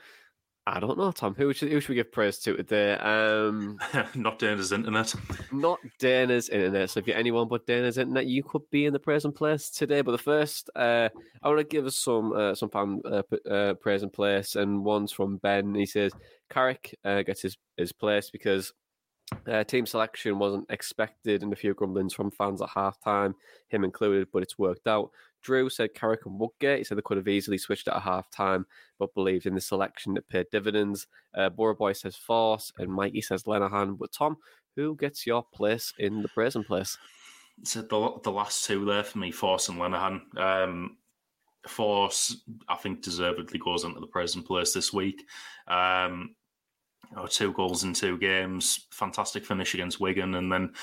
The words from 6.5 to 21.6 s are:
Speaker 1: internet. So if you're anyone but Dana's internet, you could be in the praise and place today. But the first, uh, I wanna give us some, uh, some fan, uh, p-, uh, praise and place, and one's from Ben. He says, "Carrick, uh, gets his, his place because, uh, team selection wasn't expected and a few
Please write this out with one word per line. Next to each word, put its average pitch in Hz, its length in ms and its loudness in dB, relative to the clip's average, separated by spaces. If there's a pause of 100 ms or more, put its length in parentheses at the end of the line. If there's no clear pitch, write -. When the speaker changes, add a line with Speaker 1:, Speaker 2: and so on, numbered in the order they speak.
Speaker 1:
internet. 95 400 2
So 110 100 -2
if 95 60 -4
you're 123 100 2
anyone 117 320 2
but 120 180 -2
Dana's 120 300 2
internet, 131 300 0
you 131 160 0
could 143 280 -4
be 143 140 4
in 147 80 2
the 139 60 0
praise 147 260 0
and 147 100 0
place 151 360 0
today. 143 320 2
But 123 100 2
the 120 60 2
first, 147 580 0
uh, 117 320 4 (340)
I 139 60 2
wanna 151 160 4
give 147 220 0
us 135 100 -4
some, 110 360 2
uh, 101 220 2
some 113 140 -4
fan, 101 320 -2 (100)
uh, 98 120 0
p-, - 280 -4
uh, 101 240 4
praise 101 280 0
and 98 100 -6
place, 101 420 0
and 101 300 0
one's 104 280 2
from 98 260 -2
Ben. 101 360 2
He 101 120 2
says, 101 260 0 (380)
"Carrick, 131 440 0 (100)
uh, 101 180 2
gets 98 180 -4
his, 95 160 -4 (220)
his 87 140 -2
place 104 380 0
because, 98 440 0 (720)
uh, 110 160 0
team 120 240 0
selection 110 540 -2
wasn't 101 300 0
expected 104 720 -2
and 101 80 -2
a 98 40 -6
few 101 160 0